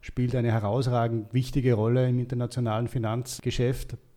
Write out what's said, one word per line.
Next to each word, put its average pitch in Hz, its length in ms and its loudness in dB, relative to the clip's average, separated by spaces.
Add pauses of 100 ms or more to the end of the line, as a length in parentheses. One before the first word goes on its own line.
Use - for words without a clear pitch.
spielt 123 340 -2
eine 117 160 2
herausragend 113 800 0
wichtige 127 400 2
Rolle 120 340 4
im 123 120 2
internationalen 120 680 -2
Finanzgeschäft. 120 1080 -2 (200)